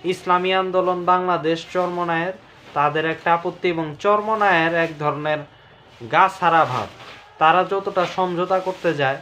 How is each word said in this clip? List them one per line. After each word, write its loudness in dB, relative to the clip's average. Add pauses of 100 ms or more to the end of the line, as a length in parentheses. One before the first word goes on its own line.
ইসলামী 0
আন্দোলন 0
বাংলাদেশ 0 (140)
চরমনায়ের -2 (380)
তাদের 0
একটা -4
আপত্তি -2
এবং -6
চরমনায়ের 2 (120)
এক -8 (120)
ধরনের -2 (760)
গা 6 (120)
ছাড়া 4
ভাব। -4 (540)
তারা 6 (100)
যতটা -2 (120)
সমঝোতা 0
করতে -2 (100)
যায় 0